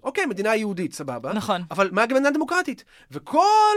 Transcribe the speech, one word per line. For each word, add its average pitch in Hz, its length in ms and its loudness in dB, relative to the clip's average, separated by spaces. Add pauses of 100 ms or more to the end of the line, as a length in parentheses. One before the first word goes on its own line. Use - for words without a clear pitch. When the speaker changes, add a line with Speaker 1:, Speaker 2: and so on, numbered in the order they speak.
Speaker 1:
אוקיי, 339 240 -4
מדינה 214 300 0
יהודית, 196 360 -4
סבבה. 135 400 -8
Speaker 2:
נכון. 208 380 -2
Speaker 1:
אבל 190 220 0
מה 214 140 2
גם 254 100 0
מדינה 277 140 4
דמוקרטית? 311 540 -2 (260)
וכל 415 680 4